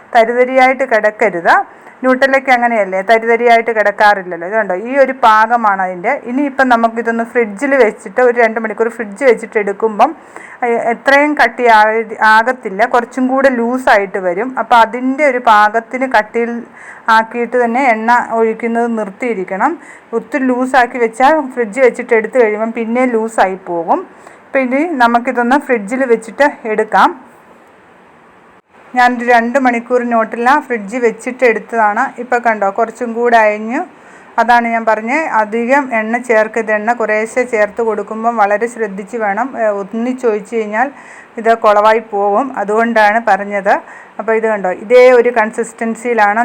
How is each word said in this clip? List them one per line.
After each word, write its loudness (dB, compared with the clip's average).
തരിതരിയായിട്ട് 2
കിടക്കരുത്. 0
ന്യൂട്ടല്ലയ്ക്ക് 2
അങ്ങനെയല്ലേ, 0
തരിതരിയായിട്ട് 2
കിടക്കാറില്ലല്ലോ. 0
ഇതുണ്ടോ, -2
ഈ -8
ഒരു -2
പാകമാണ് 2
അതിൻ്റെ. -4
ഇനിയിപ്പം 0
നമുക്കിതൊന്ന് -2
ഫ്രിഡ്ജിൽ -2
വെച്ചിട്ട് -4
ഒരു 0
രണ്ട് 0
മണിക്കൂർ -4
ഫ്രിഡ്ജ് -8
വെച്ചിട്ട് 0
എടുക്കുമ്പം, 0
ഏ, 0
എത്രയും 2
കട്ടി 0
ആ-, 2
ആകത്തില്ല, 0
കുറച്ചും -2
കൂടെ 2
ലൂസായിട്ട് 0
വരും. -4
അപ്പോൾ 2
അതിൻ്റെ -2
ഒരു -2
പാകത്തിന് 2
കട്ടിയിൽ -2
ആക്കിയിട്ട് -2
തന്നെ 0
എണ്ണ 0
ഒഴിക്കുന്നത് -2
നിർത്തിയിരിക്കണം. -4
ഒത്തിരി -4
ലൂസാക്കി 0
വെച്ചാൽ 2
ഫ്രിഡ്ജ് -4
വെച്ചിട്ട് -2
എടുത്ത് -4
കഴിയുമ്പം -2
പിന്നെ -2
ലൂസായി -2
പോകും. -2
അപ്പം -2
ഇനി -2
നമുക്കിതൊന്ന് 0
ഫ്രിഡ്ജിൽ -2
വെച്ചിട്ട് 0
എടുക്കാം. 2
ഞാനൊരു 2
രണ്ട് 2
മണിക്കൂർ 0
ന്യൂട്ടല്ല -2
ഫ്രിഡ്ജിൽ -6
വെച്ചിട്ട് -4
എടുത്തതാണ്. -2
ഇപ്പം -2
കണ്ടോ, 0
കുറച്ചും -4
കൂടെ 2
അയഞ്ഞു. -2
അതാണ് 2
ഞാൻ -2
പറഞ്ഞത്, -2
അധികം 0
എണ്ണ -4
ചേർക്കരുത്. 0
എണ്ണ -2
കുറേശ്ശെ -2
ചേർത്ത് 0
കൊടുക്കുമ്പം -4
വളരെ 0
ശ്രദ്ധിച്ച് -8
വേണം. -4
ഏ, 0
ഒന്നിച്ചൊഴിച്ച് -4
കഴിഞ്ഞാൽ -2
ഇത് 2
കുളവായി 4
പോകും, 0
അതുകൊണ്ടാണ് 0
പറഞ്ഞത്. 0
അപ്പോൾ -2
ഇത് 0
കണ്ടോ, -4
ഇതേ 6
ഒരു 2
കൺസിസ്റ്റൻസിയിലാണ് -2